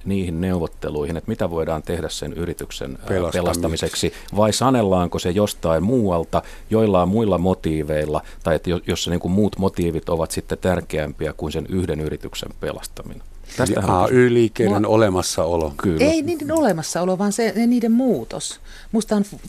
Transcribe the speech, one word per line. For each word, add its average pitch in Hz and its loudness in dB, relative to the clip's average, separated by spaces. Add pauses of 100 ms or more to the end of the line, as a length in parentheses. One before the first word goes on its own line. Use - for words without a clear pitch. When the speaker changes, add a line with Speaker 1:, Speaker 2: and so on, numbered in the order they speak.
Speaker 1:
niihin 90 -2
neuvotteluihin, 82 -2
että 78 -8
mitä 95 -2
voidaan 80 -2
tehdä 85 -4
sen 73 -8
yrityksen, 76 -8
ää, 65 -10 (120)
Speaker 2:
Pelastamiseksi. 87 0
Speaker 1:
pelastamiseksi, 85 0 (240)
vai 107 4
sanellaanko 98 2
se 90 -2
jostain 87 2
muualta, 90 2 (280)
joillain 101 4
muilla 101 2
motiiveilla, 78 0 (200)
tai 80 2
että 76 0
jo-, 87 0
jossa 87 -2
niin 85 0
kuin 87 -2
muut 101 2
motiivit 87 0
ovat 82 0
sitten - -6
tärkeämpiä 78 -2
kuin 78 -6
sen 76 -6
yhden 87 -2
yrityksen - -8 (120)
pelastaminen? - -10 (260)
Speaker 2:
Eli - -16
Speaker 1:
Tästähän 107 0
on 92 4
Speaker 2:
A 110 4
Y-liikkeiden 120 4
Speaker 3:
Mua 104 2
Speaker 2:
olemassaolo. 87 2
Speaker 1:
Kyllä. 80 2
Speaker 3:
Ei 320 4
niiden 302 -4
olemassaolo, 185 0
vaan 202 0
se, 226 0 (140)
niiden 233 4
muutos. 226 0 (320)
Musta 214 0
on 208 4
f-, - -8 (100)